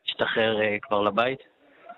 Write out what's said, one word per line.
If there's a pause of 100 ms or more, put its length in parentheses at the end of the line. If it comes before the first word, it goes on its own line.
השתחרר,
אה,
כבר
לבית, (580)